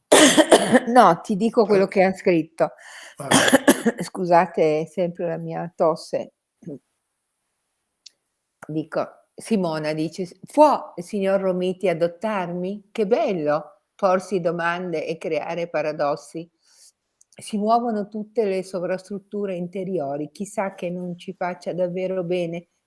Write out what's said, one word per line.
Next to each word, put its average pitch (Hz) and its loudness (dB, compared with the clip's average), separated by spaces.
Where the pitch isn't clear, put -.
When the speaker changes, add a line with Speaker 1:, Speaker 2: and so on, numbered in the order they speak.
Speaker 1:
<coughs> 254 6
No, 226 6
ti 214 -4
dico 220 2
quello 196 4
Speaker 2:
Ah. 190 0
Speaker 1:
che 196 2
ha 190 2
scritto. 165 0
Speaker 2:
Ah. 139 -12
Speaker 1:
<coughs> - 2
Scusate, 170 2
sempre 175 -6
la 165 -6
mia 165 -10
tosse. 160 -2
Dico, 156 -6
Simona 156 -2
dice: 165 -6
"Può 294 4
il 175 -10
signor 196 -2
Romiti 185 -2
adottarmi? 180 -4
Che 214 -2
bello 180 -2
porsi 190 0
domande 170 -4
e 165 -6
creare 170 -6
paradossi. 151 -4
Si - -8
muovono 214 0
tutte 214 -4
le 190 -2
sovrastrutture 190 -8
interiori. 175 -6
Chissà 196 -8
che 175 -8
non 180 -8
ci 180 -14
faccia 175 -8
davvero 180 -4
bene 175 -4